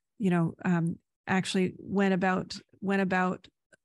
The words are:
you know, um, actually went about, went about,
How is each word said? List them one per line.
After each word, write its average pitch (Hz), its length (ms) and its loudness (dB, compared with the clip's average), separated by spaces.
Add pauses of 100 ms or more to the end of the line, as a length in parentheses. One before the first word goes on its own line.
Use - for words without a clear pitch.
(200)
you 196 100 2
know, 170 240 2 (100)
um, 170 340 0 (300)
actually 190 500 0
went 190 360 0
about, 185 420 0 (260)
went 196 200 0
about, 185 460 0 (380)